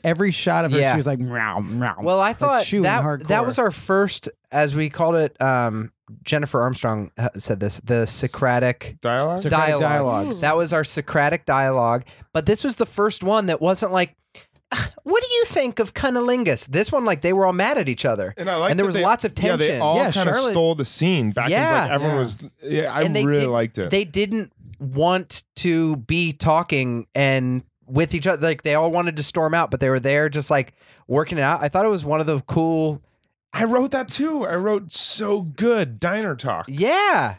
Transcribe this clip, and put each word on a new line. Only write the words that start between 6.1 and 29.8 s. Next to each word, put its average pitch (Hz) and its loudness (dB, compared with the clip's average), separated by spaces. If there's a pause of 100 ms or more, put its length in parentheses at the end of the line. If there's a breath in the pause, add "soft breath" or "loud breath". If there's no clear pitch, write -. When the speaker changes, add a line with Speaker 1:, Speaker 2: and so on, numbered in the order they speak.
Speaker 2:
Jennifer 147 0
Armstrong, 113 -2
uh, 117 -2
said 101 -4
this, 101 -4
the 117 0
Socratic 123 -2
Speaker 3:
Dialogue? 139 -2
Speaker 1:
Socratic 156 2
Speaker 2:
dialogue. - 0 (440)
Speaker 1:
dialogues. 202 -6
Speaker 2:
That 156 2
was 170 0
our 156 2
Socratic 151 0
dialogue. 131 2 (300 loud breath)
But 160 -2
this 208 0
was 262 -2
the 233 0
first 202 -2
one 208 2
that 165 0
wasn't 185 0
like, 180 0 (880 loud breath)
"What 403 2
do 508 -6
you 466 4
think 262 -2
of 208 -2
cunnilingus?" 247 0
This 170 0
one, 262 0
like, 180 0
they 175 2
were 190 4
all 185 4
mad 214 0
at 165 -2
each 120 -2
other. 104 -2
Speaker 3:
And 180 -6
I 180 -2
like 170 2
Speaker 2:
And 175 0
there 202 2
Speaker 3:
that - 0
Speaker 2:
was 175 -2
Speaker 3:
they, 185 0
Speaker 2:
lots 233 2
of 180 -4
Speaker 3:
yeah, 180 2
they 151 2
Speaker 2:
tension. 143 0
Speaker 3:
all 156 2
Speaker 1:
Yeah, 247 2
Speaker 3:
kinda 185 0
Speaker 1:
Charlotte 254 2
Speaker 3:
stole 165 2
the 143 -4
scene 151 0
back 117 -2
and, 135 0
Speaker 2:
Yeah. 285 2
Speaker 3:
like, 139 -2
everyone 147 0
Speaker 1:
Yeah. 139 0
Speaker 3:
was, 110 -4 (260)
yeah, 147 -2
I 147 0
Speaker 2:
And 160 0
they 139 2
Speaker 3:
really 143 2
Speaker 2:
did, 131 0
Speaker 3:
liked 117 -2
it. 92 -4
Speaker 2:
they 202 0
didn't 196 -4 (280)
want 151 -2 (140)
to 165 0
be 165 -2
talking 139 0
and 131 2 (240)
with 160 0
each 160 -2
other. 165 0
Like, 160 0
they 147 2
all 160 2
wanted 170 0
to 147 -4
storm 160 0
out, 165 2
but 131 -2
they 131 2